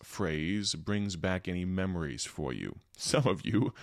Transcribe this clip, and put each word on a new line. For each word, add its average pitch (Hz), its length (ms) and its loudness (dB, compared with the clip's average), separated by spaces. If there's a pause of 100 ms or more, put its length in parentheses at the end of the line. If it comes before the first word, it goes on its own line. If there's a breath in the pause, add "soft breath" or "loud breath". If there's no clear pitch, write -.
phrase 90 720 0
brings 101 400 0
back 92 320 -2
any 90 180 -2
memories 90 600 0
for 69 280 -4
you. 50 280 -6 (160)
Some - 320 4
of 95 180 2
you 110 260 4 (100)